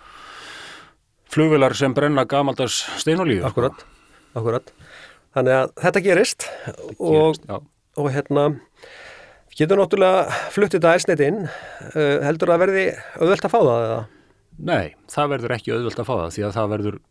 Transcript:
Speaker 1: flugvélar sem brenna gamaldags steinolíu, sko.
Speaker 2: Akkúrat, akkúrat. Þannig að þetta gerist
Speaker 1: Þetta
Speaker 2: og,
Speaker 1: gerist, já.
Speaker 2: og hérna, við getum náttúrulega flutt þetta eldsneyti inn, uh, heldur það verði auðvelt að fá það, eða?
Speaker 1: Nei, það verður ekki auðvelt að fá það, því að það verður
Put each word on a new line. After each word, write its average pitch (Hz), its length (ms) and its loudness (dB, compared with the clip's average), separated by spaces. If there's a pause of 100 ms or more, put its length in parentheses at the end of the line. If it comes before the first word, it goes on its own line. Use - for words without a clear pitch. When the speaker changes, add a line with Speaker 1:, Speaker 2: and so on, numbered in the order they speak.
(1300)
Speaker 1:
flugvélar 151 440 4
sem 131 220 0
brenna 143 280 2
gamaldags 139 580 -2 (140)
steinolíu, 156 440 0
sko. 123 80 -2
Speaker 2:
Akkúrat, 123 360 -4 (500)
akkúrat. 117 380 -4 (580)
Þannig 127 260 2
að 131 200 0
þetta 180 260 0
gerist 190 420 2 (100)
Speaker 1:
Þetta - 360 -14
Speaker 2:
og, 165 240 0
Speaker 1:
gerist, 156 320 2
já. 101 100 -8 (400)
Speaker 2:
og 147 140 -2
hérna, 143 320 0 (1040)
við - 180 -6
getum 190 180 4
náttúrulega 185 560 2 (120)
flutt 196 280 0
þetta 165 160 4
eldsneyti 170 380 2
inn, 208 100 -4 (460)
uh, 147 320 0
heldur 160 340 0
það 170 80 4
verði 190 240 2 (280)
auðvelt 185 360 2
að 170 60 0
fá 233 40 4
það, 117 280 4
eða? 113 160 -4 (500)
Speaker 1:
Nei, 151 320 -2 (220)
það 147 260 -2
verður 123 240 -4
ekki - 160 -6
auðvelt 117 300 -4
að 107 80 -8
fá - 20 0
það, 85 180 -2
því 101 140 -6
að 101 100 -4
það 107 160 -2
verður 104 300 -4 (100)